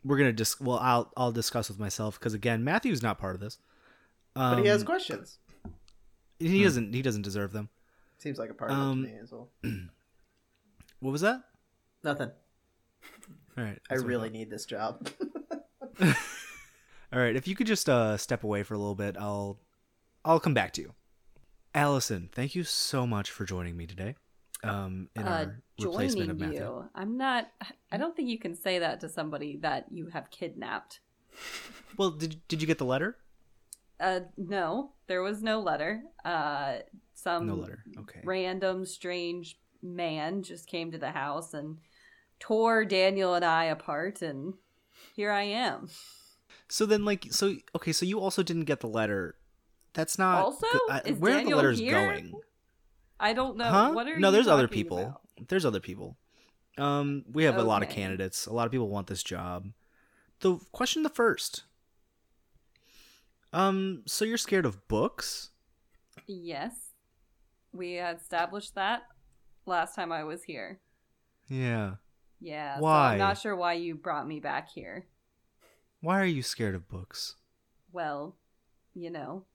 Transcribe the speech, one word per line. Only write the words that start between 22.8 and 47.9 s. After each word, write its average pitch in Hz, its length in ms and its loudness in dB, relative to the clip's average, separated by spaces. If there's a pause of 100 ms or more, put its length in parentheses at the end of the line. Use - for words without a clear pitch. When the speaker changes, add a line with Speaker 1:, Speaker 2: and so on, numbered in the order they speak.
Speaker 1:
much 104 260 -2
for - 120 -6
joining 90 320 -4
me 85 100 -10
today, 95 280 -8 (500)
um, 92 520 -4
in 220 100 -4
Speaker 4:
Uh, 180 40 0
Speaker 1:
our 151 320 -4 (180)
replacement 202 500 0
of 156 80 -4
Speaker 4:
joining 156 160 -4
Speaker 1:
Matthew. 143 140 -6
Speaker 4:
you. - 260 -10
I'm 214 240 -6
not, 254 320 0 (400)
I 202 80 -4
don't 330 180 -2
think 269 140 -2
you 226 80 -2
can 170 160 -6
say 185 240 0
that 165 220 -2
to 160 80 -8
somebody 147 500 -6
that 143 320 -2
you 170 180 -10
have 160 220 -10
kidnapped. - 720 -8 (960)
Speaker 1:
Well, 196 140 2
did, 156 360 -6
did 160 140 -2
you 156 60 0
get 160 100 2
the 135 80 -2
letter? 147 320 0 (840)
Speaker 4:
Uh, 185 200 0 (180)
no, 196 540 -2 (160)
there 180 140 -2
was 208 200 -4
no 220 180 0
letter. 175 420 -2 (220)
Uh, 147 520 -2 (360)
some - 360 -2
Speaker 1:
No 98 80 -2
letter. - 280 -10 (140)
Okay. - 260 -18
Speaker 4:
random, 185 600 -2
strange 175 720 -8 (260)
man 175 600 -4
just 170 240 -16
came 165 240 -6
to 160 60 -8
the 147 120 -4
house 147 440 -6
and 156 220 -8 (600)
tore 226 460 4
Daniel 190 500 4
and 175 100 4
I 165 200 6
apart, 160 580 -2
and 151 320 -6 (600)
here 208 160 0
I 202 120 2
am. 208 460 -2 (800)
Speaker 1:
So - 180 2
then, 208 180 4
like, 208 260 0
so, 196 260 2 (180)
okay, 165 180 -2